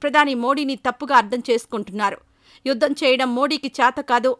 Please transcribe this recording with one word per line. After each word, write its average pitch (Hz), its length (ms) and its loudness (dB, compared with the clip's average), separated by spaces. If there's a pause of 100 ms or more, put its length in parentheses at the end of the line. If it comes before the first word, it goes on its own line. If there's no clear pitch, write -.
ప్రధాని 285 320 2
మోడీని 262 400 -2
తప్పుగా 254 400 -2
అర్థం 233 340 2
చేసుకుంటున్నారు. 208 680 -4 (480)
యుద్ధం 269 260 0
చేయడం 262 440 2
మోడీకి 277 320 -2
చేత 254 340 0
కాదు 247 380 0